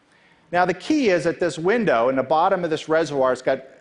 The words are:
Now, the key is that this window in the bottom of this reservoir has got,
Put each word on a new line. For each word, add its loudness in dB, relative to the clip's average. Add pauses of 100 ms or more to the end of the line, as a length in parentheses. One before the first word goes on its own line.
(500)
Now, 2
the 0
key 0
is 2
that -2
this -2
window 2
in 0
the 0
bottom 0
of -4
this -4
reservoir 0
has -2
got, -2 (140)